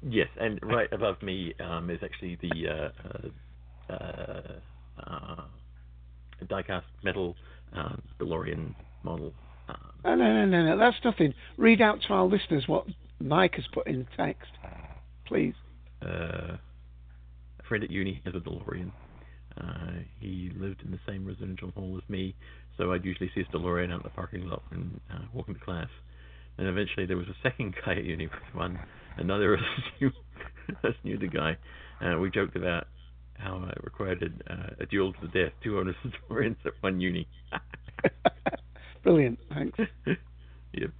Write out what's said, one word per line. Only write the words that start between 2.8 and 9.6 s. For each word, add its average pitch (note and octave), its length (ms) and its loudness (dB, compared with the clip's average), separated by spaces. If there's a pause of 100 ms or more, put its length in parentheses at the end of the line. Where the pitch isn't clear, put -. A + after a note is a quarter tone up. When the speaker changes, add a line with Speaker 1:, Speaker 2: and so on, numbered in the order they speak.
Speaker 1:
uh, - 840 -12
uh, - 680 -8 (400)
uh, - 440 -10 (1040)
die-cast F#2+ 400 -4 (160)
metal, F#2 320 0 (400)
uh, - 200 -4 (240)
DeLorean E2 540 -2 (300)
model. E2 280 -4 (380)